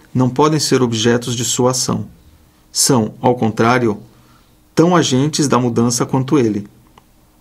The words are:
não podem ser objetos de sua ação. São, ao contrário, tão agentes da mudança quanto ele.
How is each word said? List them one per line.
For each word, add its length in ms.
não 160
podem 300
ser 220
objetos 540
de 80
sua 280
ação. 360
São, 480
ao 160
contrário, 640
tão 200
agentes 520
da 100
mudança 480
quanto 320
ele. 300